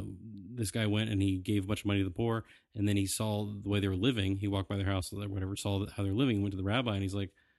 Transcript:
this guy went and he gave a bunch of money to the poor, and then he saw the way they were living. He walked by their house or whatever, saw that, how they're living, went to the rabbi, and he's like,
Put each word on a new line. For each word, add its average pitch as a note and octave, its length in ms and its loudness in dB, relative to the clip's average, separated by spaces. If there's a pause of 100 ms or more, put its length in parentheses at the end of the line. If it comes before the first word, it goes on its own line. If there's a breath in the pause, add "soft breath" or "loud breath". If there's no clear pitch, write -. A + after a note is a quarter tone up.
(560)
this A2+ 160 -2
guy A2+ 160 0
went G#2+ 220 2
and G2+ 120 2
he F#2+ 160 4
gave G2 280 0
a - 20 -6
bunch G#2 140 -2
of - 40 -18
money G2+ 140 4
to G2 60 2
the F#2+ 60 -2
poor, A2+ 340 -2 (300 soft breath)
and G#2 120 2
then G#2 80 4
he G2+ 100 2
saw G#2 400 0 (160)
the G2+ 60 -6
way G2+ 140 2
they G2 80 2
were F#2+ 80 2
living. G2 400 2
He G2+ 100 -2
walked G2 220 0
by G2+ 80 -2
their F#2+ 80 0
house F#2+ 260 0
or G2+ 160 -6
whatever, G2 300 -4
saw G2+ 220 0
that, G2+ 120 -2
how G2+ 120 -4
they're G2 100 0
living, A#2 280 2
went G2+ 120 0
to F#2+ 40 -6
the F#2+ 60 -4
rabbi, A2+ 300 0
and G2 100 0
he's F#2+ 100 -2
like, G2 180 -4 (280)